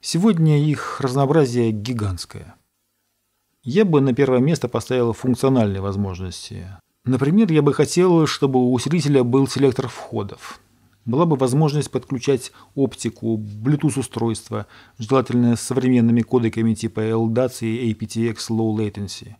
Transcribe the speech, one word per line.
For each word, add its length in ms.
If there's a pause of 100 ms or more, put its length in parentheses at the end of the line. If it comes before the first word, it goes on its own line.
Сегодня 600
их 380
разнообразие 720
гигантское. 800 (1080)
Я 240
бы 160
на 100
первое 280
место 280
поставил 460
функциональные 680
возможности. 880 (380)
Например, 460
я 100
бы 100
хотел, 540
чтобы 320
у 140
усилителя 500
был 240
селектор 400
входов. 720 (440)
Была 200
бы 120
возможность 560
подключать 580 (240)
оптику, 640
Bluetooth-устройства, 1300 (320)
желательно 560
с 60
современными 640
кодеками 520
типа 240
L 320
dats 300
и 300
A 40
P 120
T 240
X 200
Low 260
Latency. 640